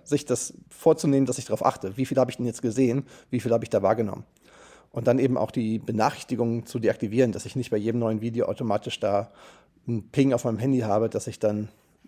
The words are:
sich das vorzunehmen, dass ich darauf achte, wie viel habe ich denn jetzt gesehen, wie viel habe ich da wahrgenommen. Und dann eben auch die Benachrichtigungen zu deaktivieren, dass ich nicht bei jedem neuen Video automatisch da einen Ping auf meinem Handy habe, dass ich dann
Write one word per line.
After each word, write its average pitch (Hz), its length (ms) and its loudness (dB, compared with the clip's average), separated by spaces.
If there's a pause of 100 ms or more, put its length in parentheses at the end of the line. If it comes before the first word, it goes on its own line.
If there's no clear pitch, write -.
sich 143 220 -2
das - 300 -4 (140)
vorzunehmen, 143 580 2
dass 123 100 -4
ich 120 80 -10
darauf - 180 -2
achte, - 340 0
wie 131 100 -2
viel 131 100 -4
habe 123 140 4
ich - 60 -12
denn 123 100 -4
jetzt - 160 -6
gesehen, 123 400 2 (260)
wie 123 100 -2
viel 120 120 -2
habe 117 120 2
ich - 60 -10
da 101 140 2
wahrgenommen. 107 400 0 (680)
Und 117 160 -8
dann 123 140 6
eben 127 180 2
auch - 140 -2
die 113 260 -2
Benachrichtigungen 117 880 -2
zu - 140 -8
deaktivieren, 113 520 2
dass 95 140 -6
ich - 100 -10
nicht 127 140 -4
bei 110 80 0
jedem 113 220 0
neuen 110 220 0
Video 117 260 -2
automatisch 107 520 -4
da 101 300 0 (580)
einen 113 220 -4
Ping 139 240 2
auf 117 120 0
meinem 113 120 0
Handy 127 220 0
habe, 107 300 0
dass - 180 -6
ich 107 100 -10
dann 107 320 -2 (380)